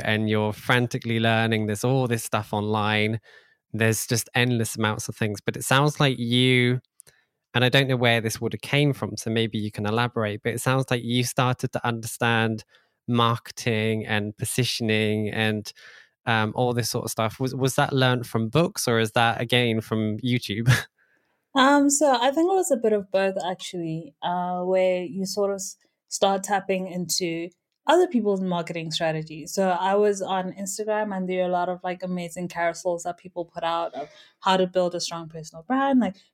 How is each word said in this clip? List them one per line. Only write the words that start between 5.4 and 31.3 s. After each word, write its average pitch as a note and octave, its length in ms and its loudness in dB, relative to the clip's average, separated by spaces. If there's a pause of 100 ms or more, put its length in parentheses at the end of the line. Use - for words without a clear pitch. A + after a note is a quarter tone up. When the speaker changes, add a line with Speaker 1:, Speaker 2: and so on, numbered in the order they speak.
Speaker 1:
But - 160 -4
it - 60 -8
sounds C#3+ 360 4
like C3+ 200 2
you, B2 600 4 (760)
and B2 100 4
I B2 40 4
don't C#3 180 4
know C3 100 2
where A#2 240 4
this G#2+ 180 -4
would A2+ 140 -4
have A2+ 80 -10
came C#3+ 320 2
from, G#2 240 -6
so - 140 -6
maybe A2+ 260 0
you G#2 140 -4
can G#2 160 -4
elaborate, A2 560 -2
but A#2 100 -2
it A#2+ 80 -6
sounds C3 300 2
like B2 120 -2
you B2 200 0
started B2 500 -2
to - 120 -6
understand A2+ 760 0 (440)
marketing A2+ 1000 0
and G#2+ 320 -4
positioning G#2+ 920 0
and, G#2+ 440 -2 (540)
um, A2 280 0
all B2 180 0
this A#2+ 180 -2
sort A#2 140 -4
of A2+ 60 -6
stuff. A2 280 -2
Was, C3 160 -4
was C3 200 0
that C#3+ 180 2
learned B2+ 340 2
from A2+ 220 -2
books, D#3 380 0
or A#2 120 4
is A2+ 140 0
that, A#2 280 2
again, A#2+ 400 2
from G#2+ 380 -2
YouTube? A#2+ 520 0
<laughs> - 160 0 (680)
Speaker 2:
Um, C#4 360 6
so C#4+ 260 4
I A#3+ 160 2
think D#4+ 180 2
it G4 60 2
was F#4 160 2
a C4 60 4
bit A3 160 2
of G3+ 180 -2
both, G3 240 0 (100)
actually, E3 760 -8
uh, F3+ 380 -2
where F#3 420 2
you F#3+ 220 -6
sort G3 260 -2
of G3 40 -4
s-, F#3+ 200 -10 (320)
start G3 360 0
tapping F#3+ 440 -2
into E3+ 640 -4 (380)
other E4+ 200 6
people's G3+ 320 0
marketing E3+ 520 -4
strategies. D#3 640 -4
So F#3+ 160 0
I F#3 260 2
was G3+ 260 2
on F#3 320 -4
Instagram, G#3+ 600 -4
and F#3 140 -4
there F#3 140 0